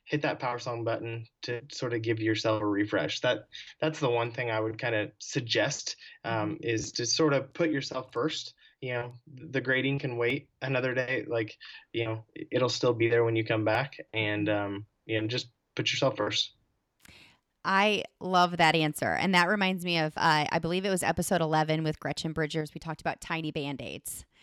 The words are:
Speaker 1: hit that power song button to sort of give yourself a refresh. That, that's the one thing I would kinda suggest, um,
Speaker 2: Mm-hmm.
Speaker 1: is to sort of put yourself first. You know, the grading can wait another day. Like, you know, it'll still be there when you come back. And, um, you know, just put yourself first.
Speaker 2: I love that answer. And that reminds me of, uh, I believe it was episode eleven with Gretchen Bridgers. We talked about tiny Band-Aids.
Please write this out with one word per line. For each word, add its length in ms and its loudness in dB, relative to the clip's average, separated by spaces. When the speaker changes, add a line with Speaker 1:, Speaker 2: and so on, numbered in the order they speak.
Speaker 1:
hit 180 -2
that 180 -2
power 180 -2
song 260 -6
button 420 -4
to 200 -6
sort 220 -4
of 80 -2
give 180 -2
yourself 400 2
a 60 0
refresh. 540 0
That, 260 0
that's 180 0
the 120 2
one 200 2
thing 200 -4
I 100 0
would 180 -2
kinda 420 0
suggest, 760 0
um, 320 0
Speaker 2:
Mm-hmm. 80 -12
Speaker 1:
is 280 -2
to 140 -2
sort 260 2
of 220 0
put 160 2
yourself 420 -4
first. 400 -2
You 100 -6
know, 200 -4
the 360 -6
grading 380 0
can 180 -4
wait 320 0
another 320 0
day. 340 -2
Like, 300 -2
you 100 -2
know, 220 -4
it'll 180 2
still 240 2
be 160 2
there 160 4
when 120 2
you 80 0
come 200 0
back. 320 0
And, 380 0
um, 340 -2
you 120 -2
know, 80 -2
just 220 -6
put 160 -2
yourself 280 0
first. 340 -2
Speaker 2:
I 400 4
love 380 4
that 160 8
answer. 400 2
And 200 2
that 140 6
reminds 380 2
me 120 2
of, 200 2
uh, 320 4
I 80 0
believe 260 0
it 60 0
was 120 0
episode 380 2
eleven 420 2
with 160 0
Gretchen 360 -4
Bridgers. 400 -2
We 40 -12
talked 220 -10
about 220 -4
tiny 300 -4
Band-Aids. 720 -8